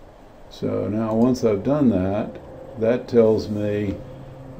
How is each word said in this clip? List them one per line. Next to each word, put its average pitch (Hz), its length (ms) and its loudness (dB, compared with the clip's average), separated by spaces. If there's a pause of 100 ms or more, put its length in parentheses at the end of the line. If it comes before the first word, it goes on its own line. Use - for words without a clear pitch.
(500)
So 104 380 -4
now 110 260 -2
once 123 280 4
I've 104 220 2
done 139 240 4
that, 98 500 0 (400)
that 117 300 0
tells 110 400 4
me 104 480 -2 (640)